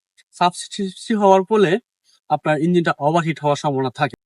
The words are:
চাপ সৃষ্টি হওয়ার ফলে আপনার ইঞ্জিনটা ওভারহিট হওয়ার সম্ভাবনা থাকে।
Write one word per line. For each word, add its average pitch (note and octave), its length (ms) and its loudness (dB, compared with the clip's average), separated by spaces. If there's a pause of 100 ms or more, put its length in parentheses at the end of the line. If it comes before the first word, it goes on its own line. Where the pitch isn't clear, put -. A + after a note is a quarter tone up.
(360)
চাপ F3 240 0
সৃষ্টি - 540 -8
হওয়ার G3 300 4
ফলে G3+ 280 2 (580)
আপনার D3+ 320 0
ইঞ্জিনটা E3+ 380 0
ওভারহিট D#3 400 0
হওয়ার C#3+ 220 -2
সম্ভাবনা C3+ 340 -2
থাকে। D3 200 -4 (100)